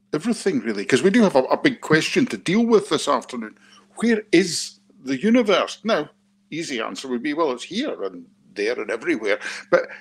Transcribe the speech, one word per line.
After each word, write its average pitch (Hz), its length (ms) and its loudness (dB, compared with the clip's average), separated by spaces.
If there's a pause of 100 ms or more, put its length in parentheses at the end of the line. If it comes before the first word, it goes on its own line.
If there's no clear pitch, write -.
(140)
everything 160 460 0
really, 202 220 -4
'cause 127 200 0
we 185 80 4
do 226 100 4
have 185 160 6
a, 131 60 6
a 151 180 0
big 143 220 0
question 160 420 2
to - 140 -4
deal 214 260 2
with 226 240 4
this 151 180 -2
afternoon. 117 520 -4 (380)
Where 226 260 0 (100)
is 170 460 2 (260)
the 131 160 -4
universe? 202 640 2
Now, 180 240 0 (420)
easy 143 300 -6
answer 110 280 -6
would 123 140 -4
be, 147 120 -4
well, 156 160 0
it's 123 140 -6
here 160 400 -6
and 92 200 -10 (300)
there 104 260 -2
and 107 100 -6
everywhere, 110 480 -2 (320)
but - 180 2 (120)